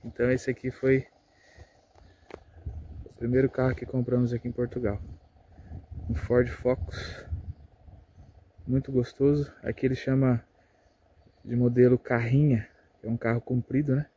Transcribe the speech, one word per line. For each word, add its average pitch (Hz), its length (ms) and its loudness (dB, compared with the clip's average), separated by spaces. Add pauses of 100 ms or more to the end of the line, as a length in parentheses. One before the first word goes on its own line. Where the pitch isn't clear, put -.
Então 120 260 -2
esse 127 200 -2
aqui 127 200 -6
foi 135 360 0 (2000)
o - 140 -18
primeiro 127 320 2
carro 127 240 0
que - 100 -10
compramos 123 480 0
aqui 120 160 -6
em 117 40 -6
Portugal. 120 480 -4 (1080)
Um 113 60 -2
Ford 123 340 2
Focus. - 760 -4 (1400)
Muito 131 240 -2
gostoso. 143 600 0 (100)
Aqui 113 240 -4
ele 131 80 2
chama 131 480 2 (1000)
de 120 100 -6
modelo 123 440 6
carrinha, 123 680 2 (320)
que - 60 -12
é 113 40 -6
um 117 60 -2
carro 113 240 0
comprido, 131 560 -2
né? 147 100 -4 (100)